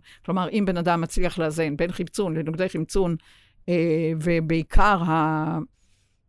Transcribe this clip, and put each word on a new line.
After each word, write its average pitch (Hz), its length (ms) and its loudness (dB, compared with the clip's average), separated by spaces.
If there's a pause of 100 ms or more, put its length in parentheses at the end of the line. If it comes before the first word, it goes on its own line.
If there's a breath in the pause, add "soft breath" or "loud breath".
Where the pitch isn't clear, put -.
(240 soft breath)
כלומר, 180 260 -4
אם 208 160 0
בן 185 100 -2
אדם 170 240 0
מצליח 165 380 -2
לאזן 156 380 -2
בין 170 160 -2
חמצון 175 440 -4
לנוגדי 160 320 -2
חמצון, 170 480 -2 (520 soft breath)
אה, 165 520 0
ובעיקר 165 840 4
ה-, 160 560 0 (720)